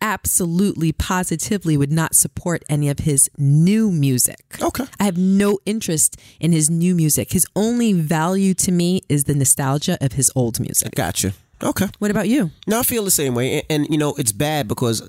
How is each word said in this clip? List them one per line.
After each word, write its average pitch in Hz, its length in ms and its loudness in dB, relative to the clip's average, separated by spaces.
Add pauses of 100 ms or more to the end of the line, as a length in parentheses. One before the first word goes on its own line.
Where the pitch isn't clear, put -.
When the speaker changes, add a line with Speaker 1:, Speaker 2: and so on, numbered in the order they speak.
Speaker 1:
absolutely, 185 920 0
positively 175 840 -2
would 143 160 2
not 160 220 0
support - 540 -2
any 147 200 0
of 139 120 -2
his 143 380 2
new 170 520 4
music. 139 720 0
Speaker 2:
Okay. 330 240 -2 (140)
Speaker 1:
I 196 60 0
have 190 120 0
no 196 480 2
interest 196 540 -2 (220)
in 170 120 2
his 156 160 2
new 170 260 2
music. 156 380 0
His 180 140 0 (100)
only 226 360 2
value 175 640 2
to - 180 0
me 175 360 2
is 147 160 0
the 147 100 0
nostalgia 143 680 0
of 135 120 0
his 135 220 0
old 120 260 0
music. - 340 -4
Speaker 2:
Gotcha. 95 380 -2 (300)
Okay. 208 240 -2 (120)
Speaker 1:
What 208 120 -2
about 202 180 0
you? 220 220 2 (160)
Speaker 2:
No, 220 140 0
I - 20 -2
feel 233 220 -2
the 185 60 -4
same 135 240 0
way. 123 240 0
And, - 60 -6 (200)
and, - 60 -4
you 156 80 2
know, 147 160 0
it's 127 180 -2
bad 147 360 -2
because 113 400 -4